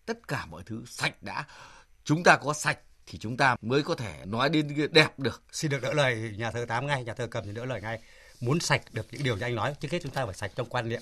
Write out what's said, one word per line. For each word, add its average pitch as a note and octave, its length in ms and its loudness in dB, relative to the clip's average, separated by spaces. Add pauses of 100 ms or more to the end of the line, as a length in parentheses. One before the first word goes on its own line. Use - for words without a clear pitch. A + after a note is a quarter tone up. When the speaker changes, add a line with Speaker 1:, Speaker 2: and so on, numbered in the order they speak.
Speaker 1:
tất A3+ 220 -6
cả G#2+ 180 -4
mọi D#2+ 200 -12
thứ A2+ 220 -8
sạch - 360 -6
đã. G#2 200 -6 (600)
Chúng D#3+ 200 2
ta E3+ 140 10
có C3+ 160 0
sạch D3 240 -2 (280)
thì - 120 -12
chúng B2 200 -6
ta C3 240 6
mới C3 220 2
có E3 120 -2
thể F2 300 -8
nói A2+ 240 2
đến D3+ 280 2
cái D3 140 2
đẹp D#3 280 6
được. - 320 -2
Speaker 2:
Xin D#3 200 -2
được C#3 100 0
đỡ B2+ 120 0
lời A#2+ 440 2
nhà A2+ 140 -2
thơ A#2+ 160 -2
Tám B2 200 -2
ngay, C#3 160 0
nhà A2+ 100 -6
thơ A#2+ 140 -4
Cầm G#2 180 -6
thì G2+ 60 -8
đỡ A#2 140 -8
lời B2 160 -4
ngay. A2 180 -6 (400)
Muốn C3 200 2
sạch C#3+ 220 2 (100)
được A2 200 -6
những B2 120 -6
điều B2+ 140 2
như B2 80 -4
anh B2 100 -2
nói, A#2 240 0
trước D3 120 -6
hết F3 120 0
chúng C#3 80 -8
ta C3 140 -2
phải F#2+ 100 -6
sạch - 200 -6
trong A#2+ 140 -4
quan A#2 200 -2
niệm, A#2 120 -2